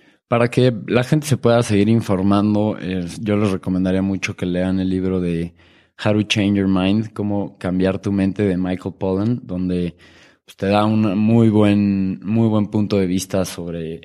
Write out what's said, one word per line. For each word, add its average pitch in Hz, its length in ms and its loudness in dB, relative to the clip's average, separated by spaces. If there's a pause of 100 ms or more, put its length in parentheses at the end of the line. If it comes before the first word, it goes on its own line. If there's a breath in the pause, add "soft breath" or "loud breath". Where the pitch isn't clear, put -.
(280 soft breath)
Para 120 200 2
que 127 260 2 (120)
la 120 180 0
gente 156 220 0
se 113 120 0
pueda 117 240 4
seguir 104 260 2
informando, 104 880 2
eh, 90 280 -6 (140)
yo 104 160 0
les 104 140 0
recomendaría 92 520 -2
mucho 98 340 -4
que - 80 -8
lean 92 340 -2
el 92 120 -2
libro 92 300 -2
de 85 340 -4 (500 soft breath)
How 107 80 2
to 107 100 2
Change 101 360 0
Your 95 100 2
Mind, 98 440 0
Cómo 101 460 -6
cambiar 92 420 -2
tu 101 120 -4
mente, 98 320 0
de 92 120 0
Michael 90 420 -6
Pollan, 101 440 -2
donde, 90 540 -4 (480 soft breath)
pues, - 120 -20
te 98 100 -6
da 104 180 2
un 107 340 2
muy 113 300 4
buen, 101 720 2
muy 113 260 2
buen 107 180 0
punto 104 320 0
de 95 80 2
vista 92 380 -2
sobre, 82 600 -10